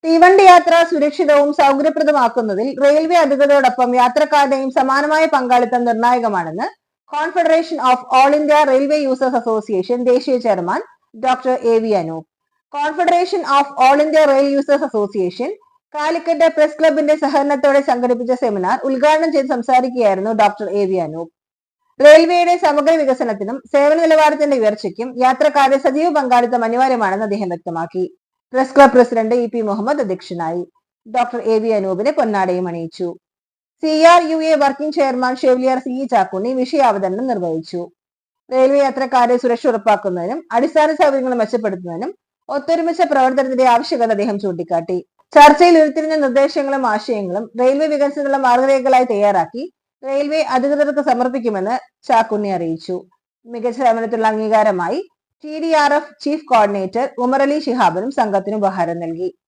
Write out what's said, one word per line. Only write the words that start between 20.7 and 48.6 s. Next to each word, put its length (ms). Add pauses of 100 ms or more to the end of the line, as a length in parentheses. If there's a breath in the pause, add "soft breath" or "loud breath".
എ 100
വി 140
അനൂപ്. 260 (760)
റെയിൽവേയുടെ 500 (100)
സമഗ്ര 360
വികസനത്തിനും 580 (140)
സേവന 300
നിലവാരത്തിന്റെ 580
ഉയർച്ചയ്ക്കും 500 (140)
യാത്രക്കാരുടെ 600
സജീവ 320
പങ്കാളിത്തം 520
അനിവാര്യമാണെന്ന് 600
അദ്ദേഹം 240
വ്യക്തമാക്കി. 520 (480)
പ്രസ് 220
ക്ലബ് 200
പ്രസിഡന്റ് 480
ഇ 100
പി 160
മുഹമ്മദ് 360
അധ്യക്ഷനായി. 580 (520)
ഡോക്ടർ 240 (140)
എ 80
വി 160
അനൂപിനെ 400
പൊന്നാടയും 540
അണിയിച്ചു. 360 (760)
സി 100 (180)
ആർ 100 (100)
യു 60 (120)
എ 120
വർക്കിംഗ് 360
ചെയർമാൻ 440
ഷെവ്ലിയർ 440
സി 160
ഇ 100
ചാക്കുണ്ണി 480
വിഷയാവതരണം 720
നിർവഹിച്ചു. 500 (720)
റെയിൽവേ 300
യാത്രക്കാരുടെ 580
സുരക്ഷ 300
ഉറപ്പാക്കുന്നതിനും 680 (160)
അടിസ്ഥാന 440
സൗകര്യങ്ങൾ 420
മെച്ചപ്പെടുത്തുന്നതിനും 720 (440)
ഒത്തൊരുമിച്ച 460 (100)
പ്രവർത്തനത്തിന്റെ 600
ആവശ്യകത 420
അദ്ദേഹം 280
ചൂണ്ടിക്കാട്ടി. 540 (380)
ചർച്ചയിൽ 460
ഉരുത്തിരിഞ്ഞ 420
നിർദ്ദേശങ്ങളും 720
ആശയങ്ങളും 520 (160)
റെയിൽവേ 320
വികസനത്തിനുള്ള 520
മാർഗരേഖകളായി 640